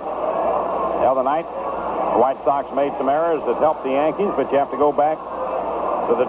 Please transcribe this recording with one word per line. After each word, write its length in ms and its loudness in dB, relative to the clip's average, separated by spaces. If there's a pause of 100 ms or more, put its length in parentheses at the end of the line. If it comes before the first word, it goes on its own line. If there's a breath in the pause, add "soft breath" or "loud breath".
(1040)
The 20 6
other 180 4
night, 220 0
the 760 -2
White 240 2
Sox 300 0
made 240 0
some 120 0
errors 360 2
that 120 0
helped 260 2
the 80 -2
Yankees, 440 0
but 160 0
you 60 4
have 140 0
to 60 -4
go 140 4
back 260 2
to 1000 -2
the 140 2